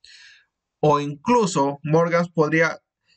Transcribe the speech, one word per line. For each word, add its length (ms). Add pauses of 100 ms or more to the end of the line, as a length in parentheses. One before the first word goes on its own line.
(800)
o 200
incluso 840
Morgans 460
podría, 500 (380)